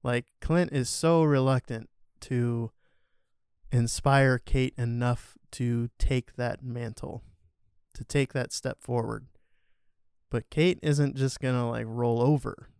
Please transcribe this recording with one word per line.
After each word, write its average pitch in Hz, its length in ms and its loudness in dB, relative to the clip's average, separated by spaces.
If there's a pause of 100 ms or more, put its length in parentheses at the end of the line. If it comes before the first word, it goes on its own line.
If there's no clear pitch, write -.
Like, 123 220 0 (160)
Clint 170 320 2
is 127 160 -2
so 165 340 2
reluctant 131 640 0 (320)
to 120 500 -2 (1000)
inspire 131 640 4
Kate 131 400 0
enough 120 600 -2 (140)
to 120 460 -2
take - 380 0
that 120 280 -4
mantle, 120 600 -10 (720)
to - 80 -10
take 139 300 0
that 127 200 -4
step - 280 -8
forward. 117 440 -4 (1040)
But 117 200 -4
Kate 170 320 2
isn't 143 340 2
just 135 240 -2
gonna, 123 300 -2
like, 117 180 -6
roll 117 340 0
over 131 480 0 (100)